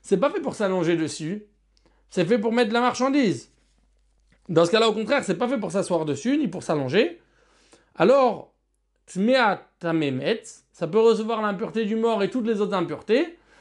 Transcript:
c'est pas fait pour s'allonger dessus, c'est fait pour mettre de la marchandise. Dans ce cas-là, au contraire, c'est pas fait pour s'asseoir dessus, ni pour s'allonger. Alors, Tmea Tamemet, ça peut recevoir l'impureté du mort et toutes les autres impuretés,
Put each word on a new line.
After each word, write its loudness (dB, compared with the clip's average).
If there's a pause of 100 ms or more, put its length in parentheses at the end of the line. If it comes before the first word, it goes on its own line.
c'est 0
pas 2
fait -4
pour -6
s'allonger 0
dessus, -6 (640)
c'est 0
fait 2
pour -2
mettre 2
de -2
la 2
marchandise. 0 (960)
Dans 4
ce 0
cas-là, 4
au 2
contraire, -2
c'est -2
pas -2
fait -2
pour -6
s'asseoir -2
dessus, -2
ni 0
pour -8
s'allonger. 0 (720)
Alors, 2 (520)
Tmea 0 (120)
Tamemet, -2 (280)
ça -8
peut 2
recevoir 2
l'impureté -4
du -2
mort 0
et 0
toutes -4
les 0
autres -2
impuretés, -2 (240)